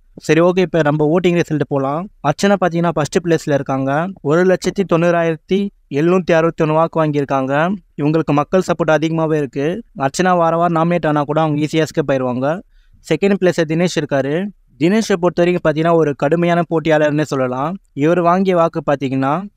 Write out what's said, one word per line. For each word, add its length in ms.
சரி, 240
ஓகே, 180
இப்ப 240
நம்ம 240
வோட்டிங் 300
ரிசல்ட் 320
போலாம். 400
அர்ச்சனா 380
பாத்தீங்கன்னா, 340
ஃபர்ஸ்ட் 300
பிளேஸ்ல 280
இருக்காங்க. 560
ஒரு 220
லட்சத்தி 480
தொண்ணூறாயிரத்தி 760
எழுநூத்தி 420
அறுபத்தி 320
ஒண்ணு 80
வாக்கு 320
வாங்கியிருக்காங்க. 480
இவங்களுக்கு 360
மக்கள் 280
சப்போர்ட் 340
அதிகமாவே 400
இருக்கு. 480
அர்ச்சனா 380
வார 200
வாரம் 200
நாமினேட் 300
ஆனா 160
கூட 180
அவங்க 200
ஈஸியா 220
எஸ்கேப் 300
ஆயிருவாங்க. 480
செகண்ட் 340
பிளேஸ்ல 280
தினேஷ் 320
இருக்காரு. 340
தினேஷை 420
பொறுத்த 220
வரைக்கும் 220
பாத்தீங்கன்னா, 300
ஒரு 220
கடுமையான 460
போட்டியாளர்னே 600
சொல்லலாம். 540
இவர் 280
வாங்கிய 360
வாக்கு 300
பாத்தீங்கன்னா, 560